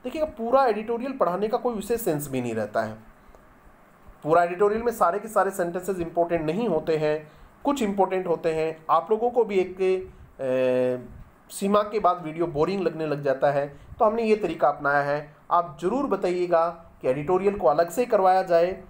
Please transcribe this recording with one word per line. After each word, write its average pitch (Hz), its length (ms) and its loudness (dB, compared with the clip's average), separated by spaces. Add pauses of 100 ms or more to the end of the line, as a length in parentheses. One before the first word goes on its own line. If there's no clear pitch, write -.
देखिएगा, 302 240 -4
पूरा 262 380 2
editorial 233 520 -2
पढ़ाने 185 300 2
का 226 100 0
कोई 240 180 0
विशेष 226 260 -4
sense 147 280 -2
भी 131 120 -2
नहीं 120 140 -4
रहता 110 260 -2
है। 110 160 -6 (1300)
पूरा 165 200 4
editorial 202 400 0
में 240 80 0
सारे 196 280 2
के 214 80 -10
सारे 196 240 2
sentences 180 480 -4
important 165 460 -2
नहीं 196 240 -2
होते 160 280 0
हैं, 151 340 -2 (320)
कुछ 277 180 0
important 190 460 0
होते 165 260 0
हैं। 160 360 -4
आप 165 220 2
लोगों 220 180 0
को 240 160 2
भी 196 140 0
एक, 180 220 -4
ए, 127 1300 -2 (440)
सीमा 202 320 2
के 208 160 -4
बाद 175 240 2
video 156 240 -2
boring 165 340 -2
लगने 160 240 -2
लग 147 160 -4
जाता 143 300 2
है। 143 160 0 (320)
तो 240 60 4
हमने 226 180 0
ये 220 120 4
तरीका 165 320 0
अपनाया 143 360 2
है। 147 320 -4 (160)
आप 165 300 0
ज़रूर 247 260 -2
बताइएगा 180 600 0 (340)
कि 139 60 -2
एडिटोरियल 185 500 0
को 185 100 2
अलग 165 220 4
से 247 160 0
करवाया 190 380 4
जाए 175 460 2